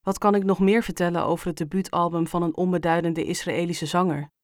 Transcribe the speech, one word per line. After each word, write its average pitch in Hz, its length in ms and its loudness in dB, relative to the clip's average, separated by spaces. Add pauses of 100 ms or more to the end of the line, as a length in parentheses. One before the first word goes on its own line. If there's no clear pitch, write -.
Wat 190 180 -4
kan 208 160 4
ik 202 100 2
nog 196 140 2
meer 202 240 4
vertellen 175 420 -2
over 170 220 -2
het 170 100 -4
debuutalbum 170 720 -2
van 170 160 -2
een 170 140 -2
onbeduidende 170 680 0
Israëlische 170 640 -4
zanger? 151 440 0 (140)